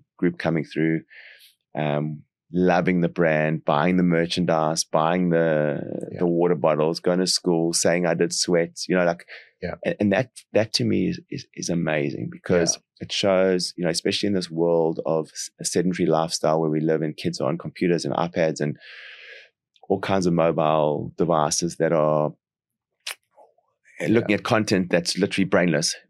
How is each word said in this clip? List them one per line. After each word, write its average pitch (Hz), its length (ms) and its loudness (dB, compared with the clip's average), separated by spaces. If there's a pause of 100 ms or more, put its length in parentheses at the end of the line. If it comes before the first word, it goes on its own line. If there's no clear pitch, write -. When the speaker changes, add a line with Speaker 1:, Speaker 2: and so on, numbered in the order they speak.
(180)
Speaker 1:
group 87 200 0
coming 80 260 -2
through, 80 380 -2 (760)
um, 76 460 -4 (320)
loving 90 460 2
the 85 80 2
brand, 78 560 0
buying 80 320 2
the 90 80 2
merchandise, 82 800 0
buying 85 460 0
the, 78 500 2 (320)
Speaker 2:
Yeah. - 80 -12
Speaker 1:
the 90 60 2
water 87 280 2
bottles, 78 460 2
going 90 180 0
to 92 80 2
school, 85 480 0
saying, 87 320 2
"I 85 80 2
did 85 180 0
Sweat," 85 560 -2
you 87 60 0
know, 90 100 4
like, 85 220 -2 (340)
Speaker 2:
Yeah. 87 140 -8 (100)
Speaker 1:
a-, 90 160 -4
and 104 120 2
that, 110 180 0 (220)
that 107 220 0
to 123 100 -2
me 98 240 0
is, 87 200 -4
is, - 260 -12
is - 160 -10
amazing 78 600 -2
because - 460 0
Speaker 2:
Yeah. - 300 -18
Speaker 1:
it - 60 -12
shows, 92 640 2
you 87 80 -4
know, 80 60 2
especially 98 380 -2
in 101 60 0
this 87 160 -4
world 82 560 2
of 80 260 0
s-, - 180 -12 (100)
a 85 40 -10
sedentary 87 420 0
lifestyle 80 540 2
where 78 100 0
we 78 100 0
live 80 220 0
and 76 140 -4
kids 85 240 -6
are 67 80 0
on 85 100 -2
computers 82 460 -2
and 73 100 -4
iPads 82 460 -2
and 73 160 -2 (1120)
all 95 120 0
kinds 95 260 0
of 87 60 4
mobile 78 840 2
devices 82 580 0
that 80 160 0
are 76 400 2 (1800)
looking 110 220 2
Speaker 2:
Yeah. 101 60 2
Speaker 1:
at 90 80 -10
content 101 460 0
that's 87 280 0
literally 92 260 0
brainless. 85 500 0 (160)